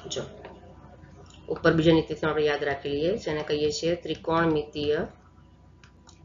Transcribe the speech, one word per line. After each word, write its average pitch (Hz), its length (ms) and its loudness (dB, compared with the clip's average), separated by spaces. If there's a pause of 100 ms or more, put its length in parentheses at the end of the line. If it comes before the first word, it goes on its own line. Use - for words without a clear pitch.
જો, 120 140 -6 (1300)
ઉપર 160 240 4
બીજા 160 200 6
નિત્યસમ 156 360 2
આપણે 151 140 0
યાદ 147 220 2
રાખી 143 240 -2
લઈએ, 156 280 0
જેને 151 260 -4
કહીએ 151 300 0
છીએ 170 240 0
ત્રિકોણમિતીય, 160 1080 0 (1200)